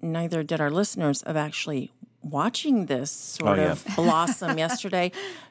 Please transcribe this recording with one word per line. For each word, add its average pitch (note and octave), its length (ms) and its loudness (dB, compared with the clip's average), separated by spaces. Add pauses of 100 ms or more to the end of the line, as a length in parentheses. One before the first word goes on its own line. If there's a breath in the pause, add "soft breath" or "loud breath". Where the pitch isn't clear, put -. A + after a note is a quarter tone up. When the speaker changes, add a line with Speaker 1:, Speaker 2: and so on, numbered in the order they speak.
Speaker 1:
neither E3 400 -2
did D#3 180 -2
our D3 100 2
listeners, E3 520 0
of D#3+ 140 -4
actually D3+ 560 -4 (300)
watching F#3+ 640 0
this C#3 240 0
sort - 480 2
Speaker 2:
Oh, - 40 6
yeah. - 100 4
Speaker 1:
of D#3 180 -6
<laughs> - 60 -6
blossom E3 600 2
yesterday, F3+ 540 0 (380 loud breath)